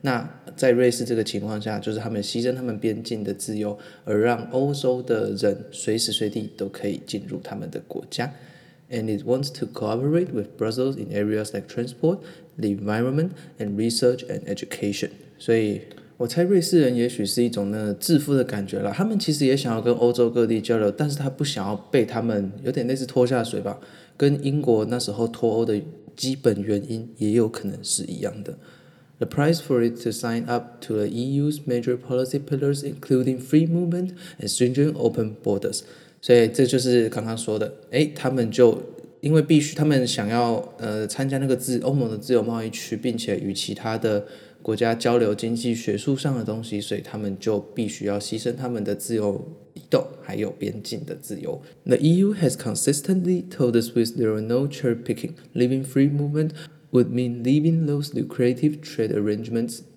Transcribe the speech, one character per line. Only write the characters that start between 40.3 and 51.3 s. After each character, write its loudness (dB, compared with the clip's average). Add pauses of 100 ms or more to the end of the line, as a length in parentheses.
呃， -4
参 -4
加 -2
那 -2
个 2
自-， -2
欧 0
盟 2
的 -4
自 -2
由 6
贸 -2
易 -4
区， -8
并 -2
且 -2
与 -4
其 -4
他 -4
的 0 (380)
国 -2
家 4
交 2
流 4
经 -4
济 -2
学 -2
术 0
上 -2
的 -4
东 -4
西， -6
所 -6
以 -6
他 -10
们 -4
就 0
必 -4
须 -6
要 0
牺 -6
牲 -2
他 -6
们 -4
的 -2
自 -4
由 0 (300)
移 -18 (100)
动， 2 (160)
还 -8
有 -2
边 -6
境 -8
的 -8
自 -10